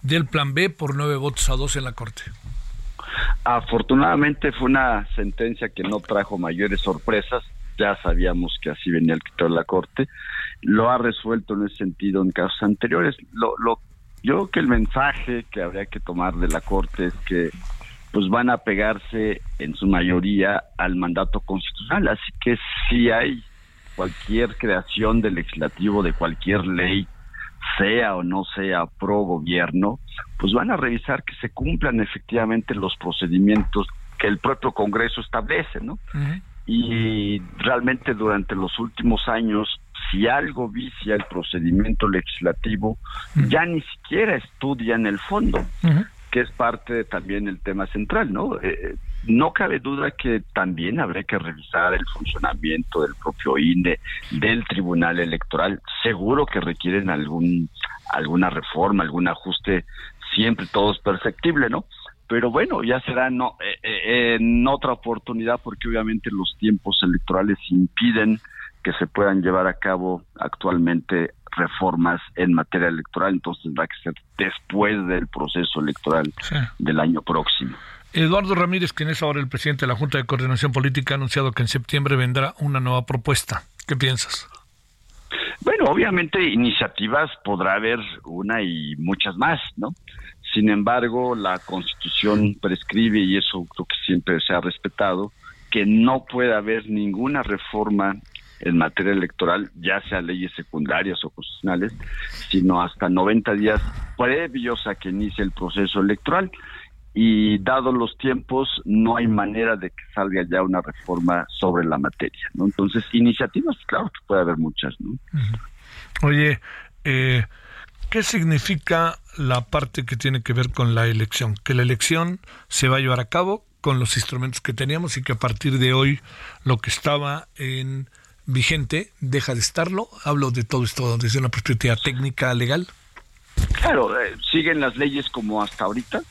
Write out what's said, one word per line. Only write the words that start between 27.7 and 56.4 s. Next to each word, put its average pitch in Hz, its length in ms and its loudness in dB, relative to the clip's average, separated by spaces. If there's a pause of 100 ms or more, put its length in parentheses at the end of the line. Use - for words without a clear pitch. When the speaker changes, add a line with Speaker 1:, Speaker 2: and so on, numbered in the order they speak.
Speaker 2:
sea 107 380 2
o 90 60 -2
no 92 220 -2 (100)
sea 92 300 0
pro 101 380 0
gobierno, 87 760 0 (400)
pues 95 140 2
van 123 180 2
a - 60 2
revisar 127 480 -2
que - 120 -10
se 120 120 -8
cumplan 135 520 0
efectivamente 113 760 0
los 95 240 -2
procedimientos 95 880 2 (320)
que - 80 0
el 101 120 2
propio 135 340 -2
Congreso 113 500 0
establece, 123 580 -4
¿no? 120 140 -8 (180)
Speaker 1:
Ujú. 151 300 -4 (240)
Speaker 2:
Y 113 720 0 (180)
realmente 123 560 0
durante 107 420 0
los 95 240 -4
últimos 131 480 0
años, 110 540 0 (300)
si 101 180 4
algo 131 400 0
vicia 110 460 -4
el 101 160 0
procedimiento 90 800 2
legislativo, 95 880 -2 (380)
Speaker 1:
Ujú. 139 120 4
Speaker 2:
ya 156 160 4
ni 170 160 -2
siquiera - 560 -2
estudian 117 720 -2
el 101 120 0
fondo, - 460 0 (180)
Speaker 1:
Ujú. 170 220 6 (260)
Speaker 2:
que 123 100 2
es 117 120 -2
parte 117 420 -2
de 113 100 0
también 98 420 -4
el 92 140 -6
tema 95 280 -4
central, 110 440 -2
¿no? 175 300 -4
Eh, - 340 -4 (280)
no 120 280 4
cabe 185 260 0
duda 139 340 -4
que 113 300 -2 (100)
también 92 460 -2
habría 98 260 -2
que 104 140 -2
revisar 82 560 -2
el - 120 0
funcionamiento 78 960 -4
del 71 120 -2
propio 73 440 -2
ine, 87 420 2 (320)
del 110 320 0
Tribunal 87 560 0
Electoral. 82 600 -2 (220)
Seguro 117 440 2